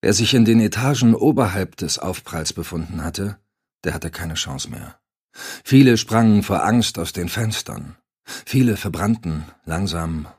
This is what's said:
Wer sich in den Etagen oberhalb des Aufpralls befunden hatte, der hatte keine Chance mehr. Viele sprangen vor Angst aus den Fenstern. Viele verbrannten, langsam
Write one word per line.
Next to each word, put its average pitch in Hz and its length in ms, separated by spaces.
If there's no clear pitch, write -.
Wer 104 80
sich 107 220
in 113 100
den 113 140
Etagen 117 560
oberhalb 104 600
des - 200
Aufpralls - 560
befunden 80 500
hatte, 98 360
der 78 120
hatte 80 160
keine 80 240
Chance - 340
mehr. 69 300
Viele 131 340
sprangen 110 460
vor 95 200
Angst 110 360
aus 85 120
den 87 160
Fenstern. 107 680
Viele 123 540
verbrannten, 85 680
langsam 82 600